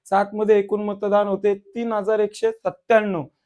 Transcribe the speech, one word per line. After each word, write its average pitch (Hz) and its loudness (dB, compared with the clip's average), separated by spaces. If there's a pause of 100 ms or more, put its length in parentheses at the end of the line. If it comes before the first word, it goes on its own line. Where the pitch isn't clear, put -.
सात 196 0
मध्ये 214 4
एकूण 208 -2
मतदान 208 0
होते 196 0
तीन 233 -6
हजार 208 0
एकशे 214 -2
सत्त्याण्णव, 202 -2 (220)